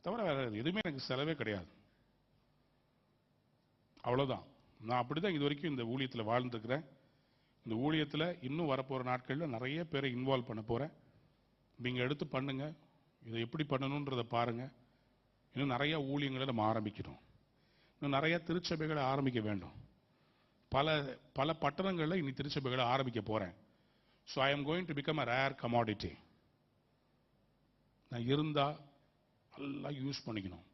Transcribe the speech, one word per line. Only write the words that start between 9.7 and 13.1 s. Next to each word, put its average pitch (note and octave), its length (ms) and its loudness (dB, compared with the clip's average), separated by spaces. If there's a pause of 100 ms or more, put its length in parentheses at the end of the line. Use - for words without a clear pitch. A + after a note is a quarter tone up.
பேரை C#3 300 -2
இன்வால்வ் B2+ 320 2
பண்ண A2 160 -6
போறேன். A#2 280 -2 (840)
நீங்க B2 240 -2
எடுத்து C#3+ 260 0
பண்ணுங்க, C3+ 460 0 (540)